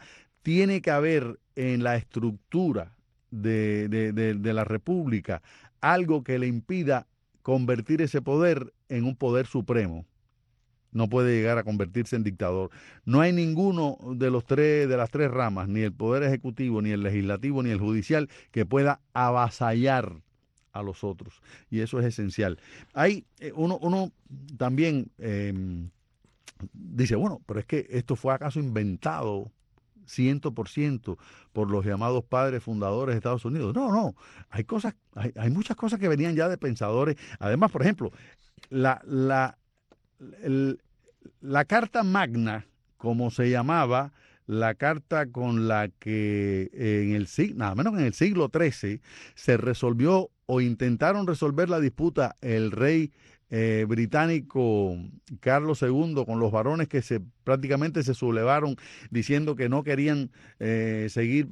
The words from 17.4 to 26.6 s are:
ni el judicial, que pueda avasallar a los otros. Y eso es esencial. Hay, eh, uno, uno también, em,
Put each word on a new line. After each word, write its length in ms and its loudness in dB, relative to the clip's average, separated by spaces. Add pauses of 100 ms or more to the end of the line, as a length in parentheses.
ni 80 0
el 80 0
judicial, 500 0 (220)
que 140 0
pueda 340 2 (140)
avasallar 1080 0 (520)
a 100 -8
los 200 -8
otros. 380 -8 (280)
Y 100 -2
eso 200 -2
es 60 2
esencial. 540 -2 (340)
Hay, 320 0 (140)
eh, 160 -14
uno, 260 0
uno 300 0 (460)
también, 600 0
em, 720 -4 (840)